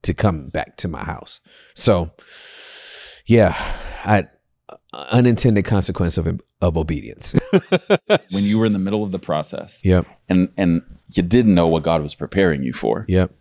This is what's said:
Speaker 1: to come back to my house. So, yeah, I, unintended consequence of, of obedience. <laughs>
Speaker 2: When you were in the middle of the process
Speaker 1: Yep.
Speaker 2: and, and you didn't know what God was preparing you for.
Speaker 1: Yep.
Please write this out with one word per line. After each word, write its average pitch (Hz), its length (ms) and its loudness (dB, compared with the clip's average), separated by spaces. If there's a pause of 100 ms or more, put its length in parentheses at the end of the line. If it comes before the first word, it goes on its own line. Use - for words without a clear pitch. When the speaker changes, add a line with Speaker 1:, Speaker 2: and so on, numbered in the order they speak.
Speaker 1:
to 90 100 -2
come 78 360 -2
back - 280 -8
to - 100 -8
my - 160 -10
house. - 360 -14 (360)
So, 87 360 0 (1120)
yeah, 113 280 4 (520)
I, 98 220 2 (680)
unintended 113 680 2
consequence 92 540 -2
of, 85 240 -4 (200)
of 85 160 0
obedience. - 560 -6 (180)
<laughs> - 560 0 (240)
Speaker 2:
When 196 120 0
you 107 160 0
were 113 60 2
in 107 80 2
the 98 60 -2
middle 101 240 -2
of 101 80 -6
the 92 80 -6
process - 680 -8
Speaker 1:
Yep. 92 200 4 (220)
Speaker 2:
and, 92 300 2
and 87 240 2 (280)
you 95 140 -2
didn't 107 300 4
know 85 140 4
what 82 160 0
God 82 180 0
was 73 140 -8
preparing 78 480 0
you 62 100 -6
for. - 340 -2
Speaker 1:
Yep. 92 340 2